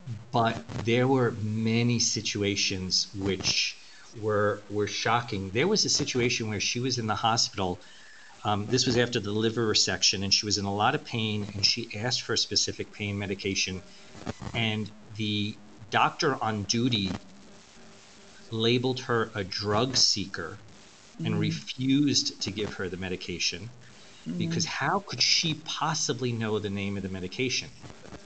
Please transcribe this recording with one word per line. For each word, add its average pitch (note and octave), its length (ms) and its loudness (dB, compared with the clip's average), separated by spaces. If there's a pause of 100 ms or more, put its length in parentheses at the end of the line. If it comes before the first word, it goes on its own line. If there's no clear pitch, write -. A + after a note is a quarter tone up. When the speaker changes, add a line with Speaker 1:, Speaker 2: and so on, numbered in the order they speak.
(320)
Speaker 1:
but A2+ 400 2
there A#2 360 4
were B2+ 240 4
many A2+ 680 2
situations G2+ 1120 0
which F#2+ 640 0 (360)
were, G#2 540 2
were G#2 180 0
shocking. G#2+ 640 0
There B2 180 2
was G#3 160 4
a D3 60 0
situation B2 580 2
where G#2 120 -2
she - 200 -2
was B2 180 0
in A2 80 -2
the G#2+ 80 2
hospital. G2+ 680 0 (640)
Um, G#2 240 0
this B2 180 2
was A#2+ 120 2
after A#2+ 220 2
the G2+ 120 -4
liver A2 400 2
resection, G2 520 2
and F#2+ 80 2
she - 140 2
was G2+ 120 0
in G2 60 -2
a G2 100 -2
lot A2 200 4
of D3 100 -2
pain, G#2+ 500 -2
and G2 100 -4
she - 320 2
asked B2 260 -2
for - 120 -2
a G2+ 40 2
specific - 540 -2
pain G2+ 260 -4
medication, F#2+ 640 -2 (720)
and G#2+ 360 0 (260)
the G#2+ 400 0 (340)
doctor B2+ 520 2
on A2 220 0
duty A2+ 540 2 (1300)
labeled B2 500 4
her A2+ 340 0
a G#2 100 -2
drug G#2 520 0
seeker F2+ 600 2 (680)
and A2 100 2
Speaker 2:
Mm. G#2+ 60 2
Speaker 1:
refused C3 1000 2
to - 80 -4
give G2+ 240 -4
her F#2+ 140 -4
the F2 80 -6
medication F2+ 720 -4 (560)
Speaker 2:
Mm. F3 120 -6
Speaker 1:
because E3 280 0
how E3 340 0
could B2+ 220 -4
she - 320 4 (100)
possibly C3+ 680 -2
know A2 260 0
the G2+ 120 -2
name G2+ 260 -2
of G2 60 -4
the F#2+ 60 -4
medication? F#2 600 -2 (560)